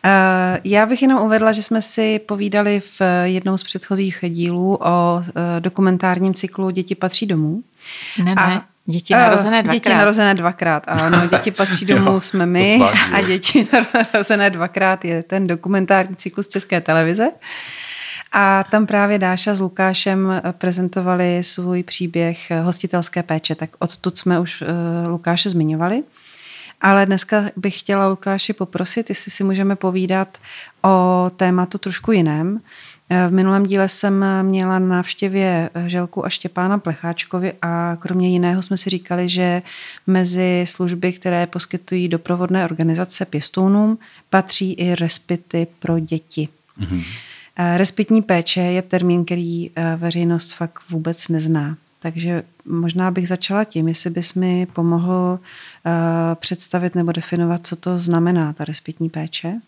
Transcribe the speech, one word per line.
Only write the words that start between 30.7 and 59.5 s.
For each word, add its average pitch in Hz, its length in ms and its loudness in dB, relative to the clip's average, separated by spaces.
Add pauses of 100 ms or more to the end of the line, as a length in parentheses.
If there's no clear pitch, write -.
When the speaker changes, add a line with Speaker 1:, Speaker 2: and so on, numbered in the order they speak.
Speaker 1:
o 185 520 4
tématu 180 420 0
trošku 202 340 -4
jiném. 170 480 0 (500)
Eh, 180 180 2
v 175 40 0
minulém 190 340 4
díle 196 220 0
jsem 196 360 0 (180)
měla 190 360 0
na 185 80 2
návštěvě, 185 880 0
eh, 175 140 -6
Želku 175 380 -4
a - 20 -4
Štěpána 185 500 -2
Plecháčkovi 175 760 -6 (100)
a 170 380 -4
kromě 180 280 0
jiného 180 340 2
jsme 190 140 -4
si 190 140 -4
říkali, 180 380 -4
že 180 340 0 (440)
mezi 180 640 2
služby, 180 440 -2
které 175 340 -2
poskytují 180 600 -4
doprovodné 175 560 -2
organizace 165 600 -2
pěstounům, 202 760 0 (320)
patří 190 420 0
i 175 220 -2
respity 170 720 -4 (120)
pro 165 200 -2
děti. 156 500 -6 (280)
Speaker 3:
Mhm. 90 260 -4 (540)
Speaker 1:
Eh, 175 220 0
respitní 208 440 2
péče 180 380 0
je 180 220 0
termín, 175 420 0
který, 170 520 -4
eh, 165 200 -2
veřejnost 170 560 -2
fakt - 380 -10
vůbec 165 380 -6
nezná. 156 480 -2 (220)
Takže 170 440 -6 (220)
možná 170 460 -2
bych 180 180 -2
začala 196 360 -2
tím, 165 240 -2
jestli 170 220 -2
bys 170 240 -4
mi 180 380 0
pomohl, 180 640 0 (480)
eh, 170 40 -2 (440)
představit 180 600 -4
nebo 170 180 0
definovat, 170 540 -2
co 170 100 -6
to 180 220 -4
znamená, 170 540 2
ta 151 120 -8
respitní 156 460 -6
péče. 165 440 -8 (140)